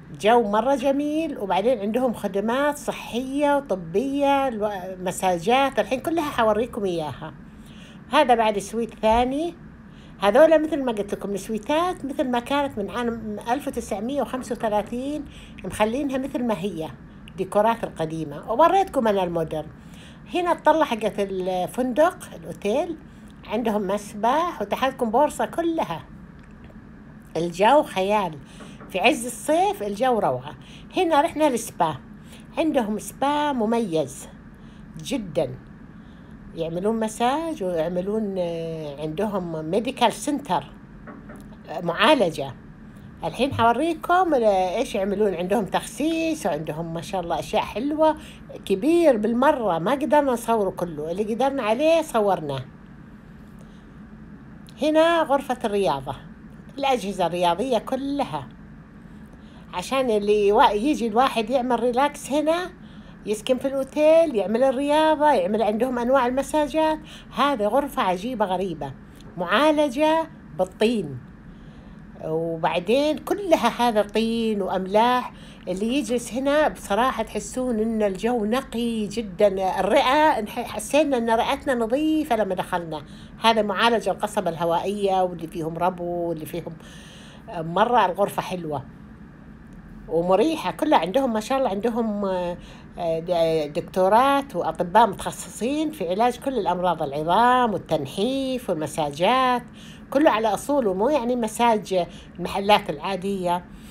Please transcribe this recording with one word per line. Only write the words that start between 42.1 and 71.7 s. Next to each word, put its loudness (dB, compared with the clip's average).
الحين -2
حوريكم، 2
آه، 4
إيش -2
يعملون. 0
عندهم 0
تخسيس -2
وعندهم -4
ما -6
شاء -4
الله -2
أشياء -2
حلوة 0
كبير 4
بالمرة، 2
ما 0
قدرنا 2
نصوره 0
كله، -6
اللي -2
قدرنا 0
عليه 4
صورناه. 0
هنا 4
غرفة 0
الرياضة، 0
الأجهزة 0
الرياضية 2
كلها، -4
عشان 0
اللي 4
وا-، 6
يجي 0
الواحد 2
يعمل 0
ريلاكس 0
هنا، 0
يسكن 0
في -4
الأوتيل، 4
يعمل 2
الرياضة، 4
يعمل 2
عندهم 0
أنواع 4
المساجات. 0
هذه 2
غرفة 0
عجيبة 0
غريبة، -4
معالجة 2
بالطين، 0